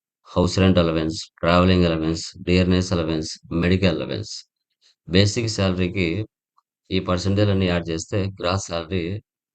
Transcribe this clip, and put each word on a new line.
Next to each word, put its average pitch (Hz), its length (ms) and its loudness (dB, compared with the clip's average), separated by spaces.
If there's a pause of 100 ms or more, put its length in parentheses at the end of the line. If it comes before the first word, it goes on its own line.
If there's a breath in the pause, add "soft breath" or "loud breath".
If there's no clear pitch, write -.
(280)
హౌస్ 90 300 0
రెంట్ 92 200 6
అలవెన్స్, 80 400 0 (180)
ట్రావెలింగ్ 90 500 4
అలవెన్స్, 82 380 -2 (180)
డియర్‌నెస్ 90 500 2
అలవెన్స్, 80 380 -2 (260)
మెడికల్ 90 380 2
అలవెన్స్. 65 380 -8 (760 soft breath)
బేసిక్ 104 420 2
శాలరీకి 92 580 -2 (840)
ఈ 95 120 0
పర్సెంటేజ్ 95 480 0
అన్ని 95 160 2
యాడ్ 87 200 -2
చేస్తే 82 320 -6 (160)
గ్రాస్ 95 320 -4
శాలరీ 85 360 -4 (520)